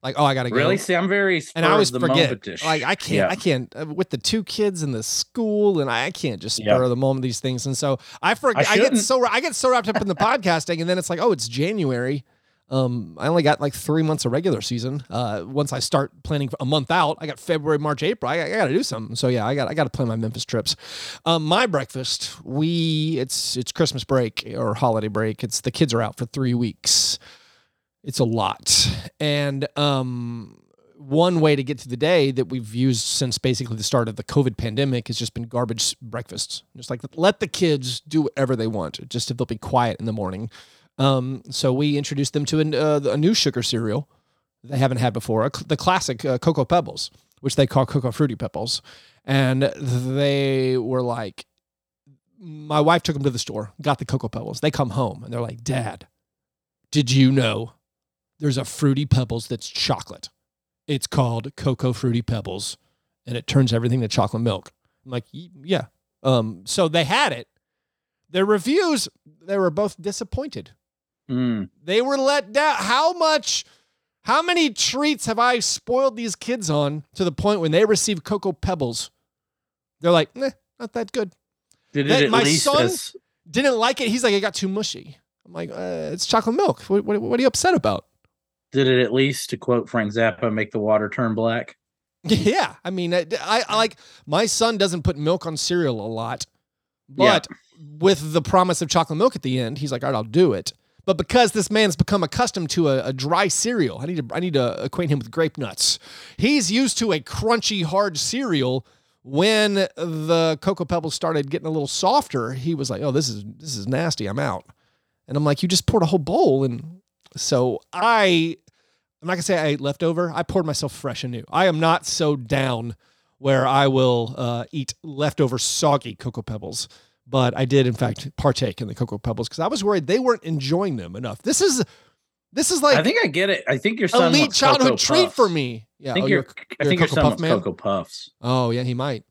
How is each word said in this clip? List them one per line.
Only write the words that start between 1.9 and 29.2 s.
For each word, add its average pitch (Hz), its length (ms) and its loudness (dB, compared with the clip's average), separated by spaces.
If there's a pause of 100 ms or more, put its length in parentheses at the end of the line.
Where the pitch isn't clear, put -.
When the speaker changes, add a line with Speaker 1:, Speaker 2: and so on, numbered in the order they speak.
Speaker 2:
the 165 60 0
Speaker 1:
forget. 160 220 4
Speaker 2:
moment-ish. 104 340 -8
Speaker 1:
Like, 156 200 0
I 170 120 0
can't, - 200 -4
Speaker 2:
Yeah. 98 140 2
Speaker 1:
I 180 60 -2
can't, 143 440 -2
uh, - 60 -8
with 156 240 -4
the 147 80 -6
two 214 260 -2
kids 196 400 -2
and 139 100 -2
the 110 100 -4
school, 208 760 0
and 135 100 0
I, 117 160 0
I - 60 -4
can't 107 300 -4
just 104 180 -4
Speaker 2:
Yeah. 107 160 2
Speaker 1:
spur 127 80 4
of 127 60 2
the 120 60 2
moment 131 280 0
these 123 160 -4
things. 127 260 -4
And 135 120 -4
so 135 200 0 (240)
I 196 140 2
forg-, 247 220 0
Speaker 2:
I - 20 0
Speaker 1:
I - 40 4
get 208 200 4
Speaker 2:
shouldn't. 254 180 4
Speaker 1:
so, 254 240 2
I 226 160 2
get 311 140 -4
so 254 160 2
wrapped 233 160 2
up 214 140 -2
in 202 60 -4
the 185 80 -2
Speaker 2:
<laughs> - 0 -
Speaker 1:
podcasting, 180 680 0
and 170 80 -2
then 180 80 2
it's 175 120 -4
like, 170 100 -4
"Oh, 220 120 4
it's 117 160 -2
January." 135 760 -2 (440)
Um, 123 520 -2
I 98 80 -2
only 170 160 2
got, 147 180 4
like, 143 140 -2
three 156 260 0
months 156 240 0
of 120 60 0
regular 151 280 0
season, 123 520 -4
uh, 107 340 -4
once 139 260 -2
I 131 60 -6
start - 460 -2
planning 143 260 -4 (100)
a 143 60 -4
month 139 240 0
out. 165 320 2
I 156 60 -8
got 131 120 -10
February, 156 380 0
March, 147 240 -2
April. 165 300 -2
I, 165 100 0
I 151 80 -4
gotta 180 240 0
do 196 80 2
something. 113 340 -6
So, 131 120 0
yeah, 123 180 2
I 127 80 0
got, 135 160 -2
I - 60 -4
gotta 151 160 0
plan 127 160 -2
my 113 80 -2
Memphis 113 300 -4
trips. - 300 -2 (520)
Um, 165 180 2
my 202 220 2
breakfast, - 760 -6
we, 160 760 0
it's, - 360 -4
it's 127 160 -6
Christmas 139 320 0
break 120 540 -2
or 107 160 0
holiday 110 360 2
break. 110 340 -2
It's, - 180 -6
the - 80 -4
kids 131 240 0
are 131 80 2
out 104 160 -4
for 123 80 -6
three 123 300 -2
weeks. - 640 0 (840)
It's 143 140 -8
a 139 80 2
lot. - 640 0 (300)
And, 143 480 -2 (100)